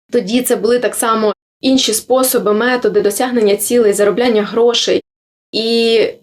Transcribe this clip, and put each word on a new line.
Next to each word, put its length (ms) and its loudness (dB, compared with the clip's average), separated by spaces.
тоді 300 0
це 140 -2
були 220 0
так 160 -4
само 400 0
інші 340 0
способи, 580 0
методи 480 0
досягнення 560 0
цілей, 360 2
заробляння 500 0
грошей. 600 0
І 560 0